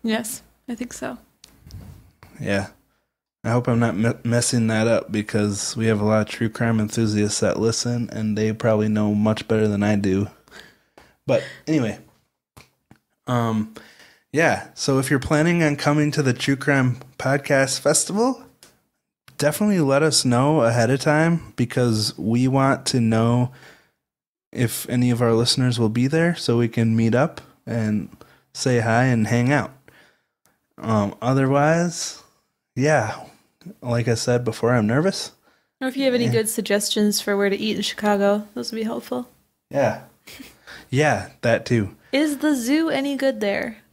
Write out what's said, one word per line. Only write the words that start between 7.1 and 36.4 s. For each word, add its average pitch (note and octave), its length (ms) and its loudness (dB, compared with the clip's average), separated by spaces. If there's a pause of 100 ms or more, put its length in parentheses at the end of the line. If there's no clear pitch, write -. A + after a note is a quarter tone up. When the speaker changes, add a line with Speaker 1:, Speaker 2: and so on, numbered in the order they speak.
Speaker 2:
that G2+ 180 0
listen, A#2 520 -2
and G#2+ 280 -4
they G#2+ 140 0
probably G#2+ 360 0
know G#2+ 260 0
much G#2+ 340 0
better A2 180 2
than G2+ 160 -2
I G#2+ 140 2
do. G2 320 0 (1000)
But B2 160 2 (240)
anyway, B2+ 320 -2 (1300)
um, A2+ 480 0 (580)
yeah, C#3+ 420 0
so C3+ 240 0
if C3 120 -2
you're C#3 80 2
planning E3 440 2
on D3 140 2
coming D3 360 2
to D3+ 100 -2
the B2+ 100 2
True C3+ 240 0
Crime C3 420 0 (200)
Podcast C3+ 640 0
Festival, G3+ 640 0 (920)
definitely F#3 420 2
let C#3 220 4
us D3+ 220 2
know C3+ 380 4
ahead A#2 280 2
of C#3 100 0
time D#3+ 560 0
because A#2 640 0
we A#2 300 0
want C3+ 380 2
to B2+ 140 0
know A#2 500 2 (1000)
if - 360 -4
any B2 220 0
of A#2 120 0
our A#2 100 4
listeners A#2+ 460 2
will A#2 100 2
be A#2+ 180 0
there E3 300 2
so A#2 220 0
we A#2+ 100 2
can A2+ 280 0
meet A2+ 180 2
up C#3+ 260 0 (260)
and G#2+ 420 -2 (440)
say B2 280 0
hi A#2 240 2
and A#2 220 2
hang A#2+ 260 2
out. B2+ 200 0 (1080)
Um, G#2+ 440 0
otherwise, C#3+ 1000 0 (520)
yeah, C3 460 0 (600)
like A#2+ 280 -2
I A#2 60 4
said B2 300 0
before, A#2 300 0
I'm A2 140 2
nervous. D#3 440 -2 (480)
Speaker 1:
Or C4 80 -4
if B3+ 80 -6
you C4+ 100 -2
have B3 80 2
any A#3+ 120 2
Speaker 2:
Yeah. A#3+ 60 0
Speaker 1:
good A3 160 0